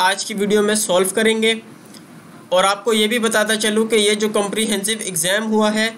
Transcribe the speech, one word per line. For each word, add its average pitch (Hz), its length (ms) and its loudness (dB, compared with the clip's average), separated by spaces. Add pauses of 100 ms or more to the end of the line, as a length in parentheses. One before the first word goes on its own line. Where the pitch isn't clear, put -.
आज 190 220 0
की 220 120 -10
वीडियो 202 280 2
में 208 180 0
solve 185 300 0
करेंगे। 220 500 0 (920)
और 185 140 4
आपको 202 280 0
ये 214 140 4
भी 233 120 0
बताता 220 360 0
चलूँ 214 320 0
कि 226 100 0
ये 208 180 2
जो 214 140 0
comprehensive 208 720 -2
exam 185 420 -2
हुआ 214 280 0
है 220 160 0 (100)